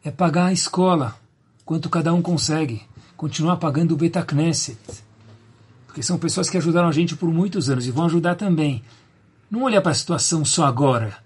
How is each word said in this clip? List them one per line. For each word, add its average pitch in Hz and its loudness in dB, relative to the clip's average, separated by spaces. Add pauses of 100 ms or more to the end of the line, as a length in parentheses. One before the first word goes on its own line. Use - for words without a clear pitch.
É 151 -8
pagar 175 2
a 190 2
escola, 180 0 (480)
quanto 160 -4
cada 165 0
um 175 2
consegue. 156 -2 (340)
Continuar 160 -2
pagando 165 0
o 151 -2
Beta 165 0
Knesset. 151 -2 (1080)
Porque 139 -10
são 175 0
pessoas 170 -2
que 185 -2
ajudaram 170 2
a - 0
gente 170 0
por 175 -2
muitos 165 0
anos 127 0
e 127 -4
vão 156 0
ajudar 170 2
também. 156 0 (680)
Não 233 -2
olha 214 4
pra 170 2
situação 170 -2
só 160 2
agora. 123 2